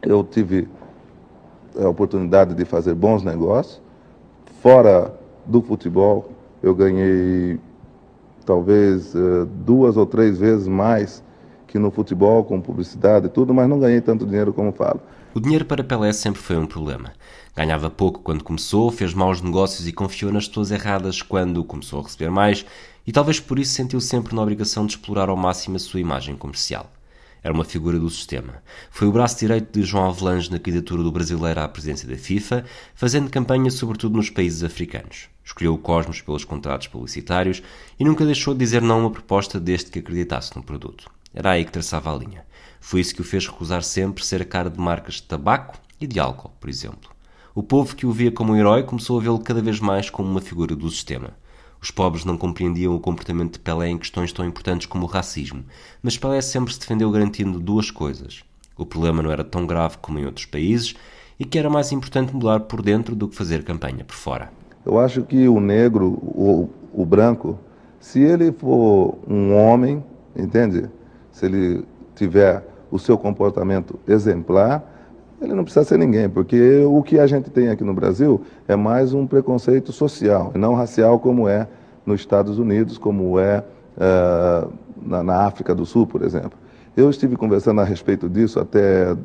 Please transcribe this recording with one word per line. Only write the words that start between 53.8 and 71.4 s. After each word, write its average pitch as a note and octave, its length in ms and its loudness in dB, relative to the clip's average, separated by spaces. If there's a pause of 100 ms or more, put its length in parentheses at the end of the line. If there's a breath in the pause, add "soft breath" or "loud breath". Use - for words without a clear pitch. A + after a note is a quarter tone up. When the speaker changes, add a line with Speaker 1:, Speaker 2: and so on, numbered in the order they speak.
Speaker 2:
em F2 80 -6
questões E2+ 340 -8
tão F2+ 140 -8
importantes F2 420 -6
como F2+ 180 -6
o E2 40 -8
racismo, C#2+ 560 -8 (360 soft breath)
mas A#2+ 160 -4
Pelé C3+ 220 -2
sempre B2+ 340 -4
se - 60 -14
defendeu A2 320 -2
garantindo G2+ 480 -2
duas G#2 300 -2
coisas. C2+ 540 -10 (340)
O E2 80 -8
problema D#2+ 380 -2
não D#2 80 -2
era D2+ 120 -4
tão F2 220 -6
grave E2 320 -2
como D2+ 220 -10
em C#2 60 -6
outros C#2 200 -12
países G#2 500 -2 (440 soft breath)
e - 40 -6
que - 140 -4
era D3+ 120 0
mais D3 220 0
importante C3 420 -4
mudar A2 280 0
por A2 200 -8
dentro A2 340 0
do G#2 120 -4
que - 80 -12
fazer E2 280 -4
campanha C#2+ 420 -8
por - 100 -20
fora. - 360 -10 (340)
Speaker 1:
Eu G#2 140 2
acho B2+ 240 2
que C3 240 4
o A#2 120 6
negro, G#2 500 4
o, F#2 600 0 (240)
o F#2+ 120 0
branco, G2 540 2 (400 soft breath)
se - 200 -4
ele E3 320 4
for A2+ 640 4 (100)
um G2+ 280 2
homem, B2 480 6 (320)
entende? G#2 540 0 (420 loud breath)
Se - 140 -6